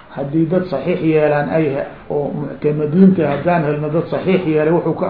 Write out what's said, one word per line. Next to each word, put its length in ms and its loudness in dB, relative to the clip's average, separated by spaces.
haddii 300 0
dad 200 0
saxiix 360 -4
yeelaan 480 2
ay 160 0
he-, 120 -4
oo 240 -2
muctamadiinta 960 2
haddaan 380 0
helno 240 -2
dad 180 -2
saxiix 400 0
yeelay, 260 2
wuxuu 200 0
ka 160 -4